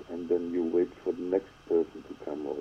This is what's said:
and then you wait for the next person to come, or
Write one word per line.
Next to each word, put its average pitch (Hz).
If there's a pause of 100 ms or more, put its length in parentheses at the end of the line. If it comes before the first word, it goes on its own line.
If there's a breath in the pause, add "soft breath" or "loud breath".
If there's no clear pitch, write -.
and 85
then 87
you 87 (100)
wait 87 (140)
for 90
the 87
next 90 (160)
person 85
to -
come, 73
or 71